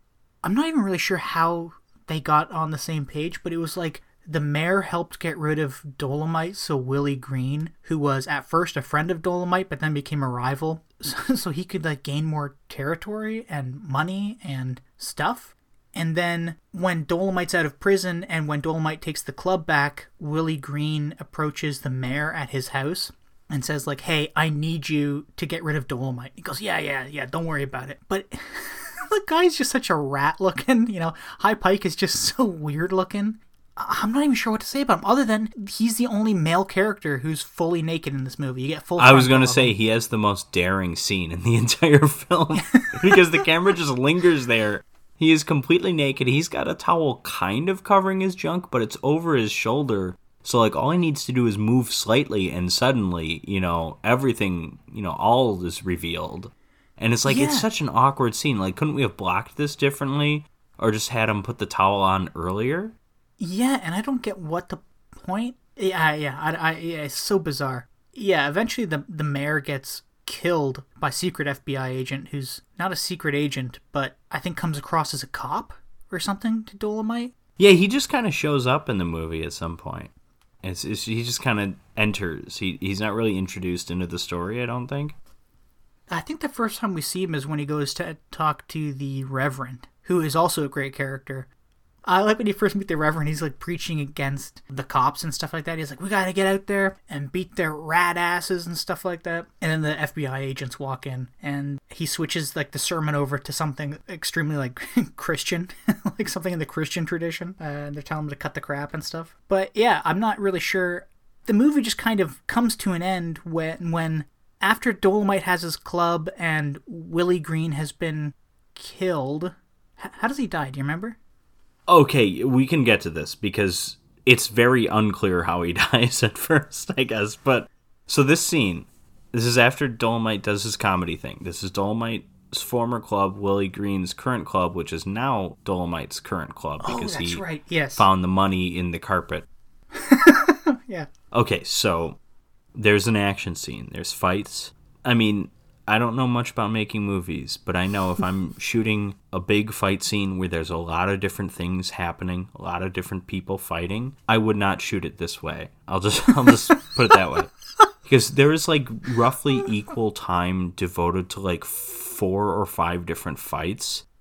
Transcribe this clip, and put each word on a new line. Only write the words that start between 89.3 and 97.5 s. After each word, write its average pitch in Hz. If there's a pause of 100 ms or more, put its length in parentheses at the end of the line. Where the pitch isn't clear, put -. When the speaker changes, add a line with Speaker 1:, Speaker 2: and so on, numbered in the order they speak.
Speaker 1:
who 180
is 156
also 165
a 139
great 139
character. 135 (560)
I 185
like 214
when 220
you 196
first 196
meet 196
the 170
Reverend, 156
he's, 151
like, 156
preaching 170
against 139
the 135
cops 131
and 160
stuff -
like 160
that. 165
He's 151
like, 131
"We 190
gotta 190
get 190
out 196
there 196 (100)
and 143
beat 180